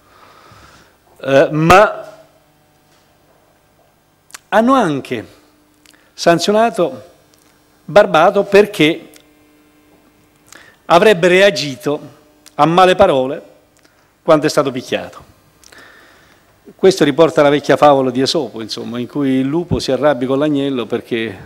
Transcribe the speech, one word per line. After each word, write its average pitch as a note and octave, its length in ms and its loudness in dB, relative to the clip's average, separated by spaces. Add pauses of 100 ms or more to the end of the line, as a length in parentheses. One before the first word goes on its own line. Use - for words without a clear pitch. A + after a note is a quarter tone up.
(1200)
Eh, C3+ 300 2
ma E3+ 600 2 (2500)
hanno A#3 240 2
anche C#3 520 -4 (880)
sanzionato F3 1000 -2 (760)
Barbato F#3+ 580 0
perché F3+ 680 -2 (1800)
avrebbe E3 420 2
reagito D3+ 840 -2 (460)
a D3 100 2
male F3+ 300 4
parole D3 460 0 (800)
quando D3+ 240 2
è D3+ 40 -2
stato C#3 220 -2
picchiato. - 600 -10 (1400)
Questo F#3 280 2
riporta D3 380 2
la C#3+ 80 4
vecchia C#3+ 260 2
favola C3+ 340 4
di B2 120 -4
Esopo, B2 400 -4
insomma, A2+ 360 -12
in A#2+ 100 -8
cui C#3 240 -4
il C3 140 0
lupo D3+ 340 -4
si - 120 -6
arrabbia C3 360 0
con C3+ 120 -2
l'agnello C#3 460 -4
perché, A2 600 -8